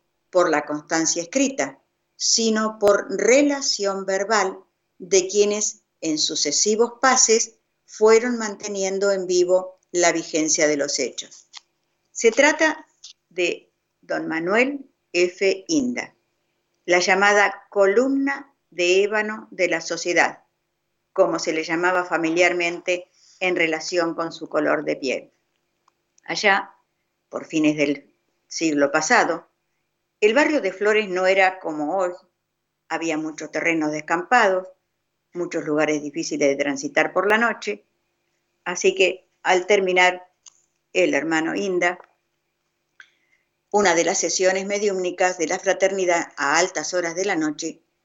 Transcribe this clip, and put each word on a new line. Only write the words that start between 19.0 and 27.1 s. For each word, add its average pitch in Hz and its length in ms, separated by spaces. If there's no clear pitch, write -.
ébano 214 480
de 180 160
la 165 120
sociedad, 165 640
como 170 260
se 170 140
le 160 100
llamaba 175 420
familiarmente 175 1040
en 185 160
relación 165 600
con 165 180
su 156 160
color 151 360
de 156 120
piel. 123 360
Allá, 196 500